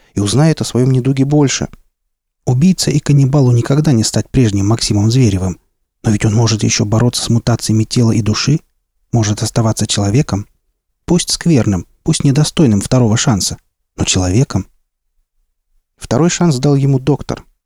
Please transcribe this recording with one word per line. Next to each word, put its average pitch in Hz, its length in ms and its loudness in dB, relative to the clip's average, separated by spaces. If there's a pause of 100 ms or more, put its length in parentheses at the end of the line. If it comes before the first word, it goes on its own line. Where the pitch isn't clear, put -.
(140)
и 101 60 -4
узнает 127 400 0
о 110 40 -4
своем 131 280 0
недуге 135 320 0
больше. 143 440 0 (760)
Убийца 147 460 0
и 143 100 0
каннибалу 135 500 2
никогда 139 420 2
не 110 120 2
стать - 260 -4
прежним 101 380 0
Максимом 107 420 0
Зверевым, 95 500 0 (420)
но 120 80 -2
ведь 104 140 0
он 104 100 0
может 110 280 0
еще 113 220 0
бороться 113 380 0
с - 60 -8
мутациями 110 560 0
тела 117 280 0
и 113 100 0
души, 107 380 -2 (520)
может 107 300 -2
оставаться 110 440 -2
человеком, 104 600 -2 (580)
пусть - 260 -2
скверным, 110 560 0 (160)
пусть - 220 -2
недостойным 135 560 2
второго 120 360 0
шанса, - 420 -2 (380)
но - 80 -2
человеком. 95 640 -2 (1300)
Второй 151 340 0
шанс 151 280 0
дал 143 180 0
ему 139 220 2
доктор, 127 460 -4 (220)